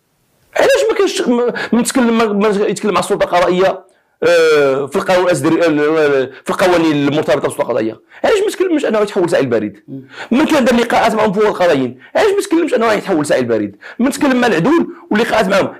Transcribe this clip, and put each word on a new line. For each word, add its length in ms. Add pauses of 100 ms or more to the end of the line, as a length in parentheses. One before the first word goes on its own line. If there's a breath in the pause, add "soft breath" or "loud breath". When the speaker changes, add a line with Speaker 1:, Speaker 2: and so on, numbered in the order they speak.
(560)
Speaker 1:
علاش 340
ما 80
كاينش، 240
ما، 320 (200 loud breath)
ما 80
نتكلم، 360
ما، 80
ما 220
يتكلم 460
مع 60
السلطة 240
القضائية، 600 (400 soft breath)
آه، 600
في 100
القانون 300
الأسدري-، 400
آه، 640 (140)
في 60
القوانين 580
المرتبطة 340
بالسلطة 200
القضائية؟ 380 (240 loud breath)
علاش 220
ما 60
تكلمش 340
أنه 140
يتحول 300
ساعي 140
البريد؟ 440
Speaker 2:
مم. 140 (300 loud breath)
Speaker 1:
من 140
كان 200
دار 100
لقاءات 400
مع 120
مفوض 180
القضائيين، 540 (160 loud breath)
علاش 160
ما 100
تكلمش 320
أنه 200
يتحول 320
ساعي 140
البريد؟ 360 (240 loud breath)
من 120
تكلم 300
مع 60
العدول 480 (140 loud breath)
ولقاءات 380
معهم، 320